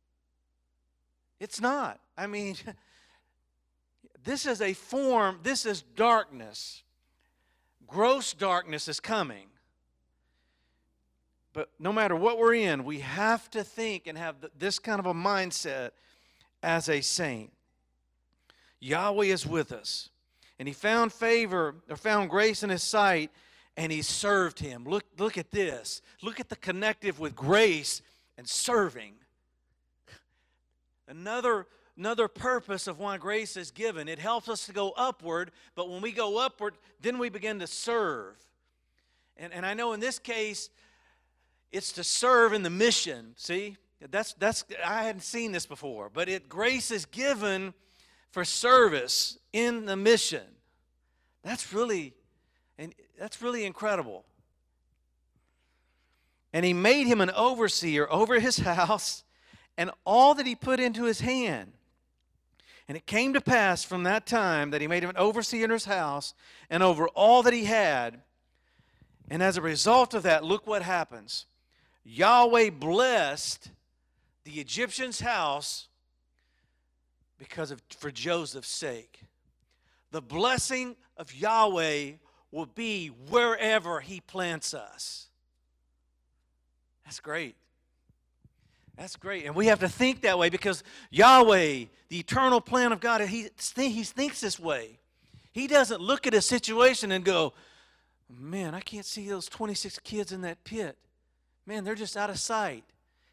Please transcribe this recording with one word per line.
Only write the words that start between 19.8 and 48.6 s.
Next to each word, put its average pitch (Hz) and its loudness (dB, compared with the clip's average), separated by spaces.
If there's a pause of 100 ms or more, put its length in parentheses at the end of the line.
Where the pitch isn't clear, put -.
And 131 -10
he 139 -10
found 226 2
favor, 196 0 (140)
or 151 -10
found 208 0
grace 208 2
in 202 -2
his 180 -4
sight, 185 2 (460)
and 160 -4
he 156 -4
served 196 0
him. 123 -10
Look, 180 -4 (140)
look 208 -2
at 165 -10
this. 151 -6 (200)
Look 214 -10
at 254 -12
the 220 -14
connective 190 -4
with 151 -8
grace 165 2 (340)
and 123 -18
serving. 127 -2 (1900)
Another, 208 -2 (300)
another 214 0
purpose 233 -4
of 165 -10
why 196 -6
grace 202 -6
is 170 -14
given. 175 -6
It 160 -10
helps 220 -4
us 220 -8
to 208 -18
go 196 -4
upward, 175 -4 (240)
but 180 -8
when 180 -10
we 226 -6
go 214 -2
upward, 233 -4 (260)
then 247 -4
we 240 -4
begin 208 -6
to 170 -8
serve. 156 -4 (1000)
And, 170 -16
and 175 -8
I 196 -2
know 233 -4
in 208 -8
this 247 -4
case, 214 -6 (1040)
it's 196 -8
to 175 -8
serve 233 4
in 208 -2
the 170 -2
mission, 165 0
see? 196 -8 (340)
That's, 208 -6
that's, 220 -2 (200)
I 214 -2
hadn't 202 -6
seen 233 -6
this 170 -6
before, 120 -12
but 175 -4
it, 185 -8
grace 233 -2
is 196 -6
given 202 -2 (580)
for 180 -4
service 214 4 (140)